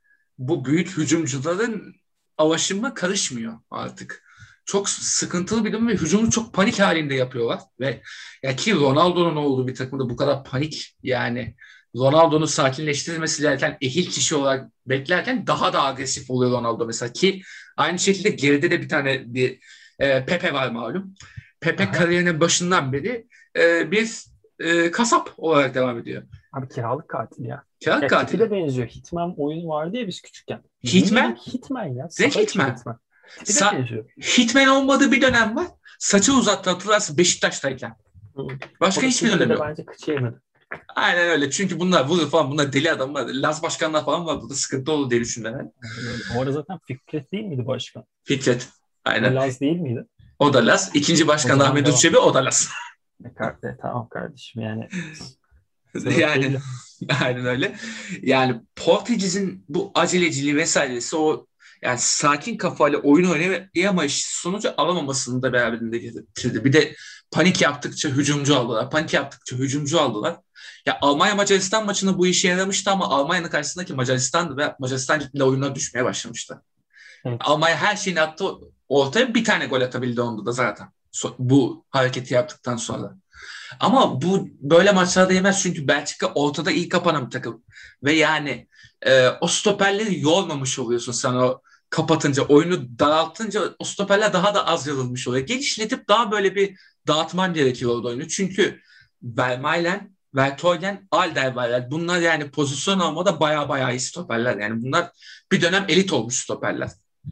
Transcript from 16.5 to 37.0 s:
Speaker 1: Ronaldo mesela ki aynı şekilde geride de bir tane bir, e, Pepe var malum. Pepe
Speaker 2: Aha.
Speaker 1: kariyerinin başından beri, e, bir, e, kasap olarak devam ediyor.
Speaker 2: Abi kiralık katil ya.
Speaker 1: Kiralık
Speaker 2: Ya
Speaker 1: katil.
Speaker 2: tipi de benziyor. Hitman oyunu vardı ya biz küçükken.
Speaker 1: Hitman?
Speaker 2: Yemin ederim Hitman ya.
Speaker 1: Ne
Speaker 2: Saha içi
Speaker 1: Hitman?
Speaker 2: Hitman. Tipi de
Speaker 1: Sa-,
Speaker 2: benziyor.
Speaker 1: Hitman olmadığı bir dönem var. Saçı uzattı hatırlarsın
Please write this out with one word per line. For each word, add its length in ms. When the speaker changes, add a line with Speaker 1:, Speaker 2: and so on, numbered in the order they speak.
Speaker 1:
Ronaldo 340
mesela 280
ki 280
aynı 220
şekilde 300
geride 420
de 100
bir 80
tane 440
bir, 260
e, 260
Pepe 280
var 180
malum. 440
Pepe 240
Speaker 2:
Aha. 80
Speaker 1:
kariyerinin 480
başından 540
beri, 340
e, 340
bir, 320
e, 320
kasap 460
olarak 380
devam 240
ediyor. 240
Speaker 2:
Abi 160
kiralık 400
katil 360
ya. 180
Speaker 1:
Kiralık 240
Speaker 2:
Ya 60
Speaker 1:
katil. 180
Speaker 2:
tipi 120
de 120
benziyor. 360
Hitman 500
oyunu 300
vardı 300
ya 100
biz 140
küçükken. 420
Speaker 1:
Hitman? 380
Speaker 2:
Yemin 140
ederim 180
Hitman 320
ya. 200
Speaker 1:
Ne 40
Speaker 2:
Saha 340
içi 100
Speaker 1:
Hitman? 220
Speaker 2:
Hitman. 240
Tipi 80
de 40
Speaker 1:
Sa-, 260
Speaker 2:
benziyor. 280
Speaker 1:
Hitman 300
olmadığı 440
bir 100
dönem 340
var. 120
Saçı 340
uzattı 360
hatırlarsın 480